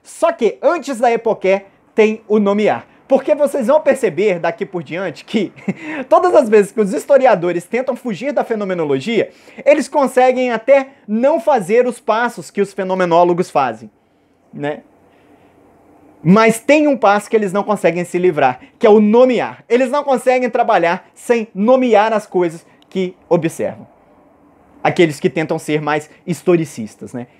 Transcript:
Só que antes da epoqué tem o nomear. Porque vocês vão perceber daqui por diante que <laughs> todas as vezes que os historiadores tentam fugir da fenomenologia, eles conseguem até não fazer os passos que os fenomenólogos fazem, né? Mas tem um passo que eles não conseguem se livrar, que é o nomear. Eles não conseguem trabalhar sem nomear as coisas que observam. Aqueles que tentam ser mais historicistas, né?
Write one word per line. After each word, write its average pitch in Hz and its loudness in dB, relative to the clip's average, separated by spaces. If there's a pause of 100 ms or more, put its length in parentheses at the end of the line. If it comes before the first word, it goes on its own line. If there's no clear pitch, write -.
Só - -4
que 233 -2
antes 277 -2
da 240 2
epoqué 196 -2 (280)
tem 220 2
o 214 2
nomear. 196 0 (200)
Porque 294 0
vocês 277 -2
vão 311 2
perceber 196 0
daqui 208 -4
por 180 -10
diante 165 -10
que 208 -4 (280)
<laughs> 311 -12
todas 349 2
as 285 4
vezes 208 2
que - -6
os 208 -2
historiadores 208 0
tentam 247 -4
fugir 240 -8
da 262 -2
fenomenologia, 185 -4 (340)
eles 294 2
conseguem 254 0
até 262 0 (140)
não 247 0
fazer 240 0
os 247 -6
passos 226 -4
que 202 -4
os 196 -4
fenomenólogos 175 0
fazem, 120 -4 (640)
né? 147 -8 (1400)
Mas 220 4
tem 294 2
um 277 2
passo 202 0
que 226 0
eles 208 -2
não 202 -2
conseguem 175 -2
se 175 -6
livrar, 151 0 (160)
que - 0
é 220 6
o 208 8
nomear. 208 2
Eles 247 0
não 285 -2
conseguem 254 0
trabalhar 196 0
sem 233 -2
nomear 220 2
as 208 -4
coisas 170 -4 (220)
que 185 -6 (100)
observam. 113 -4 (960)
Aqueles 147 0
que 180 -2
tentam - -6
ser 151 -4
mais 151 -6 (160)
historicistas, 165 -4
né? 123 -12 (120)